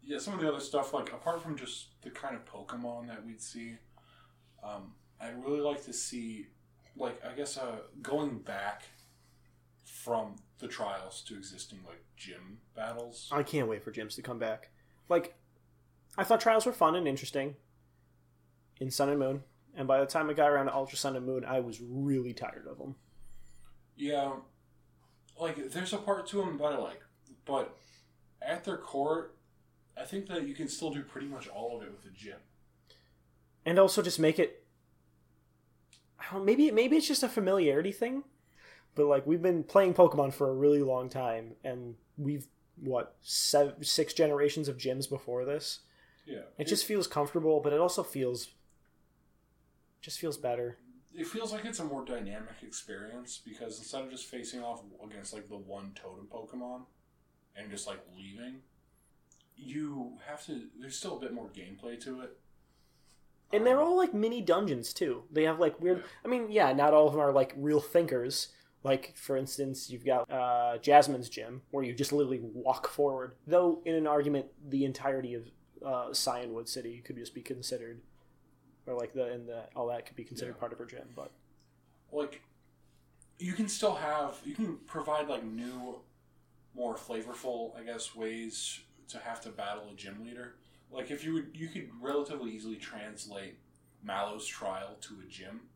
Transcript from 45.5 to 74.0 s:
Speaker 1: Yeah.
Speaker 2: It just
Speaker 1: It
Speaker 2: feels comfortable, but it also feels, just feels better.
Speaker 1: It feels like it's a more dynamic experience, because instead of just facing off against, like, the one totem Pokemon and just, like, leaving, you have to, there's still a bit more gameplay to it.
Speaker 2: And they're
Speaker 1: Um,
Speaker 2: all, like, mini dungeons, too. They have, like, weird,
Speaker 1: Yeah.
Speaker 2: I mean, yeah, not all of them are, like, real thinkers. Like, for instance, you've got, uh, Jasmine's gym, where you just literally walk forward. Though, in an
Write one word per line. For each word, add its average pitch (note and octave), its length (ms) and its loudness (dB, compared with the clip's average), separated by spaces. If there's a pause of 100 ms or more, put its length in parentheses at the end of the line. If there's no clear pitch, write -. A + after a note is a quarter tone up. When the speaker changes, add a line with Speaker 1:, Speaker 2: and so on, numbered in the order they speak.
Speaker 1:
Yeah. B2 180 -10 (140)
Speaker 2:
It D3+ 80 -2
just G3+ 180 0
Speaker 1:
It - 40 -4
Speaker 2:
feels G#3 200 0
comfortable, D#3 540 2
but D3 120 2
it D3 60 4
also F3 240 2
feels, B2 460 -2 (1500)
just - 180 -10
feels D#3 180 -4
better. A#2+ 400 -2 (360)
Speaker 1:
It E3 140 -6
feels A3 260 -6
like G#3+ 120 -8
it's - 140 -8
a - 60 -6
more C3+ 200 -6
dynamic G#2+ 580 -8
experience, A2+ 760 -12
because A2 420 -12
instead C3 240 -10
of C3 80 -10
just B2+ 140 -12
facing B2 380 -10
off A#2 200 -8 (200)
against, G#2+ 300 -14
like, G#2+ 140 -12
the G#2 100 -12
one G2 360 -12
totem F#2+ 340 -16
Pokemon B2 580 -12 (720)
and G#2 160 -14
just, G2+ 160 -10
like, F#2+ 120 -10 (160)
leaving, A2+ 460 -14 (960)
you C#3 680 -8
have D3 200 -12
to, C3 240 -10 (100)
there's C3+ 180 -12
still - 200 -6
a - 20 -10
bit A#2+ 140 -6
more A2+ 160 -10
gameplay G2 520 -14
to B2+ 200 -8
it. - 160 -14 (1160)
Speaker 2:
And G#3+ 120 4
they're B3+ 140 8
Speaker 1:
Um, D#4 80 6
Speaker 2:
all, F4+ 100 6
like, F#4 160 4
mini A3+ 280 0
dungeons, E3+ 520 2
too. B2 380 0
They D#3 120 4
have, D#3+ 160 2
like, D#3+ 200 4
weird, F3+ 200 4
Speaker 1:
Yeah. - 40 -12 (220)
Speaker 2:
I - 20 -4
mean, A#3 240 0
yeah, F3 220 6
not C#3+ 200 8
all D3+ 140 12
of C#3+ 60 4
them D3+ 80 2
are, C#3+ 100 6
like, C3+ 240 6
real D3 240 4
thinkers. C#3 720 2 (340)
Like, C3+ 320 2
for - 220 0
instance, C3+ 520 -4
you've A#2+ 140 -12
got, B2 260 4
uh, A#2+ 500 2
Jasmine's C#3 500 8
gym, A#2 320 -10 (100)
where C#3 120 0
you B2 100 -2
just C3+ 180 0
literally C3+ 300 2
walk A#2+ 480 -2
forward. C3 460 0 (120)
Though, E3+ 380 6
in E3 100 0
an D#3 120 2